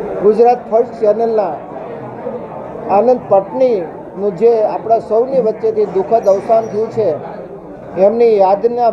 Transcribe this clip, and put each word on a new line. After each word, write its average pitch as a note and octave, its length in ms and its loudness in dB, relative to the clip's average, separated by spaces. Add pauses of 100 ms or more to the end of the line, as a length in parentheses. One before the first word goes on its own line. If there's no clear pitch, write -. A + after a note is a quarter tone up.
(200)
ગુજરાત A#3 480 4
ફર્સ્ટ A#3 340 0
ચેનલના G#3+ 520 0 (1400)
આનંદ A#3+ 340 2
પટનીનું G3 1040 0
જે A#3 160 4 (140)
આપણા A3+ 420 0
સૌની B3+ 380 2
વચ્ચેથી G#3+ 480 0
દુઃખદ G#3 380 2
અવસાન A3 380 0
થયું G#3+ 240 -4
છે, G#3 140 0 (960)
એમની A3+ 320 4
યાદના G#3+ 560 2